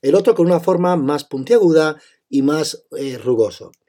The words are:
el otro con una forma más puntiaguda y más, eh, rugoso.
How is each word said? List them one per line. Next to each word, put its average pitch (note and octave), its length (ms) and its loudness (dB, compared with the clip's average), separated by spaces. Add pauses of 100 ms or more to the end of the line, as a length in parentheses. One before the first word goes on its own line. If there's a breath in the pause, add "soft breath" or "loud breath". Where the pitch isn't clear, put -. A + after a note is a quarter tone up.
el C#3 140 2
otro G3+ 200 2
con E3+ 100 2
una F3 140 2
forma F3+ 360 0
más C#3+ 300 -2
puntiaguda D#3 760 2 (300 soft breath)
y C#3 140 0
más, D3 420 -2 (120)
eh, C3+ 200 -8
rugoso. A2+ 540 -2 (180)